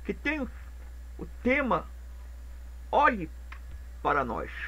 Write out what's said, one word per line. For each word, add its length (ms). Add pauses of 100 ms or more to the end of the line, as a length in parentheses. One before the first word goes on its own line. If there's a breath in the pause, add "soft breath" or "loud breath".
Que 100
tem 260
o, 100 (680)
o 60 (180)
tema 420 (1040)
Olhe 380 (720)
para 220
Nós. 280 (160)